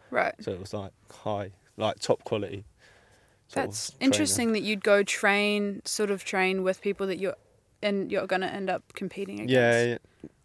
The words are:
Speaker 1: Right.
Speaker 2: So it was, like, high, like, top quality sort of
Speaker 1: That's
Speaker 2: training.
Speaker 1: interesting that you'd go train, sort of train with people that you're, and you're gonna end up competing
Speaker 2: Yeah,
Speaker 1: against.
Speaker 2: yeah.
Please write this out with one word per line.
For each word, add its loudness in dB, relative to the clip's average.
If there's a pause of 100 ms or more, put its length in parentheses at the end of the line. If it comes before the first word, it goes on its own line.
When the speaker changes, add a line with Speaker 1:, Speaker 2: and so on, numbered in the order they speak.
Speaker 1:
Right. -2
Speaker 2:
So -8
it -10
was, -14
like, -8 (180)
high, -6 (240)
like, -2
top -2
quality -6 (840)
sort -2
of -8
Speaker 1:
That's -6
Speaker 2:
training. -4
Speaker 1:
interesting 2
that 0
you'd -2
go 6
train, 2
sort -2
of -4
train 0
with 0
people -2
that -2
you're, -4 (480)
and 0
you're -2
gonna 0
end -6
up -4
competing -8
Speaker 2:
Yeah, -8 (380)
Speaker 1:
against. 0 (200)
Speaker 2:
yeah. -14 (160)